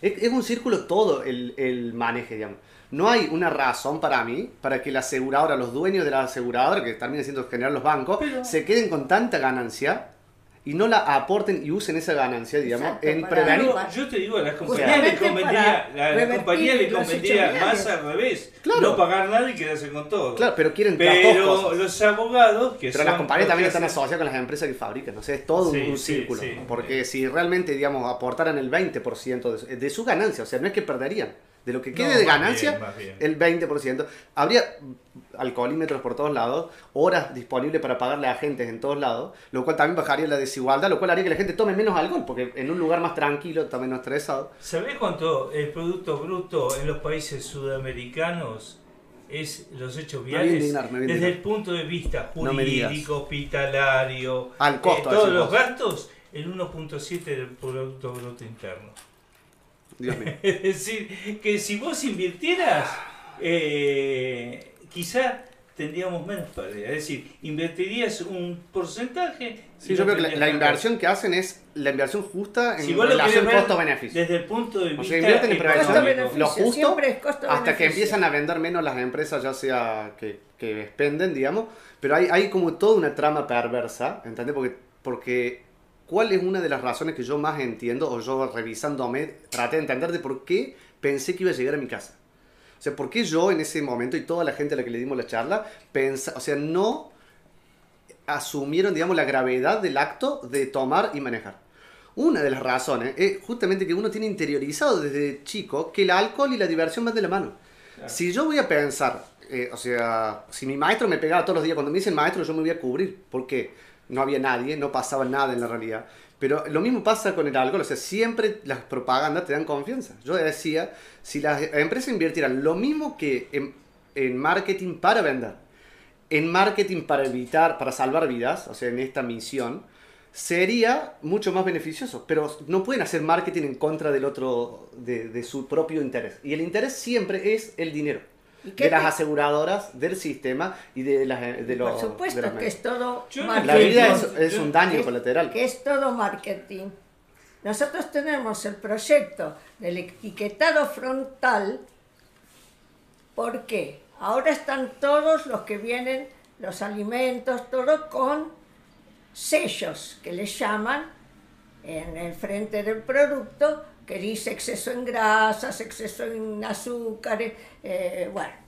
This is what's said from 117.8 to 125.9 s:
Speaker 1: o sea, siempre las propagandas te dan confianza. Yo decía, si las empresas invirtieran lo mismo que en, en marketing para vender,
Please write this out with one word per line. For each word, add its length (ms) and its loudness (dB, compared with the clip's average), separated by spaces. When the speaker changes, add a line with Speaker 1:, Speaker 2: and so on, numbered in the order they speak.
Speaker 1:
o 40 -2
sea, 120 -4
siempre 680 -2
las 140 -6
propagandas 680 0
te 60 -2
dan 120 0
confianza. 500 -6
Yo 100 -2
decía, 580 0
si 180 -8
las 220 0
empresas 380 2
invirtieran 520 0
lo 120 4
mismo 420 -2
que 360 -2
en, 220 -6
en 220 0
marketing 640 0
para 240 4
vender, 320 -2